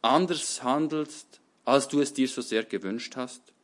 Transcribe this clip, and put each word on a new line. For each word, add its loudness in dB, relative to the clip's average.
anders 2
handelt, -2
als 4
du 2
es 2
dir 2
so -6
sehr 0
gewünscht -6
hast? -10